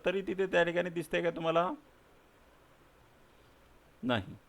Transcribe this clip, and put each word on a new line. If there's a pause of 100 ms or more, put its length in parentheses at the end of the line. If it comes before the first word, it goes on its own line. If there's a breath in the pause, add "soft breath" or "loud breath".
तरी
तिथे
त्या
ठिकाणी
दिसतंय
का
तुम्हाला? (2250)
नाही. (120)